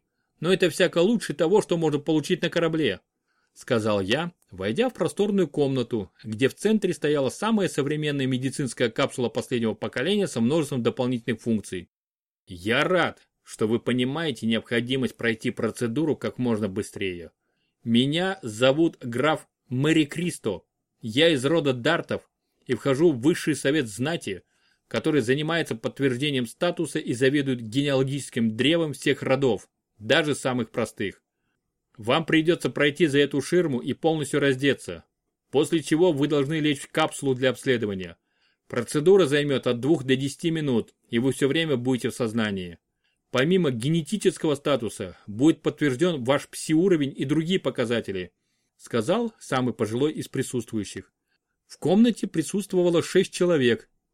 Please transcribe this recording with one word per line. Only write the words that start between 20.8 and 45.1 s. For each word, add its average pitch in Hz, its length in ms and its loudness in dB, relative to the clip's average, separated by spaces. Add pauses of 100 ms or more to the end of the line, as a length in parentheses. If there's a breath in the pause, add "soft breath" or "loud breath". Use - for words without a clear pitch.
Я 127 280 2
из 139 160 2
рода 143 280 2
Дартов 127 580 -4 (360)
и 127 80 0
вхожу 139 380 2
в 120 80 -4
высший 156 340 0
совет 139 340 0
знати, 110 540 -6 (460)
который 147 320 0
занимается 151 540 0
подтверждением 135 720 -2
статуса 175 520 -4
и 151 140 -4
заведует 131 480 0
генеалогическим 131 960 -2
древом 147 380 2
всех - 280 -2
родов, 127 460 0 (300)
даже 139 360 2
самых 123 360 -2
простых. - 520 -6 (760)
Вам 143 280 0
придется 160 460 2
пройти 147 360 2
за 139 120 2
эту 143 220 2
ширму 156 400 0
и 131 120 -6
полностью 156 480 -2
раздеться, 131 640 0 (460)
после 151 320 2
чего 165 300 2
вы 139 140 0
должны 147 340 0
лечь 151 200 0
в - 100 -18
капсулу 143 440 0
для 127 160 0
обследования. 104 640 -2 (500)
Процедура 156 600 4
займет 139 400 0
от 120 140 0
двух 135 240 2
до 131 120 4
десяти 139 340 -2
минут, 143 440 0 (160)
и 120 80 2
вы 127 140 2
все 139 160 0
время 156 280 0
будете 123 340 0
в - 40 -8
сознании. 107 640 -4 (520)
Помимо 156 400 2
генетического 165 840 0
статуса, 110 600 -4 (100)